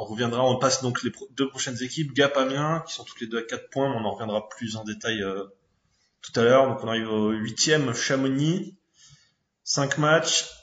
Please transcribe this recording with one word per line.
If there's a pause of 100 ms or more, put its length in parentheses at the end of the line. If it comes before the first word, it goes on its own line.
on
reviendra,
on
passe
donc
les
pro-,
deux
prochaines
équipes,
Gap,
Amiens,
qui
sont
toutes
les
deux
à
quatre
points,
mais
on
en
reviendra
plus
en
détail,
euh, (800)
tout
à
l'heure.
Donc
on
arrive
au
huitième,
Chamonix, (880)
cinq
matchs, (140)